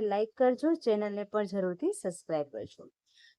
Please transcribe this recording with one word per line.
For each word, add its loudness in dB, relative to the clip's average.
લાઈક 0
કરજો, 4
ચેનલને 0
પણ 0
જરૂરથી 0
સબસ્ક્રાઇબ -4
કરજો. -12